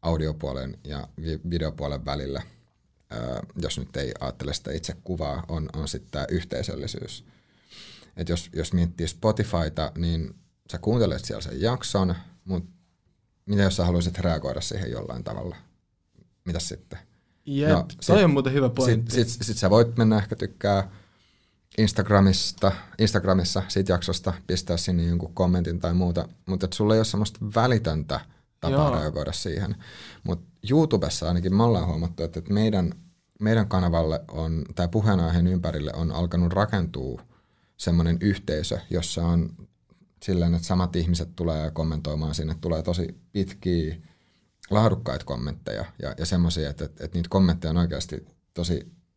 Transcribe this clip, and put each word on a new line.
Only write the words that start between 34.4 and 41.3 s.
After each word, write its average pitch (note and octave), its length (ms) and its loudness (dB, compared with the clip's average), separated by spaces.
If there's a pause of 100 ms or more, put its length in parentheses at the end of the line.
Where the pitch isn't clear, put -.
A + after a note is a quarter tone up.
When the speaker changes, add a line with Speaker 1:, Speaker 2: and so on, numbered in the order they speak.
Speaker 1:
tai F2+ 120 0
puheenaiheen F2 600 2
ympärille E2 480 0
on D#2+ 160 0
alkanut F2 420 0
rakentua E2+ 680 0 (560)
semmonen E2+ 440 2
yhteisö, - 580 -2 (100)
jossa F2 360 -2
on E2+ 240 2 (760)
silleen, E2+ 320 2
että E2 120 -4
samat F2+ 280 0
ihmiset E2 400 0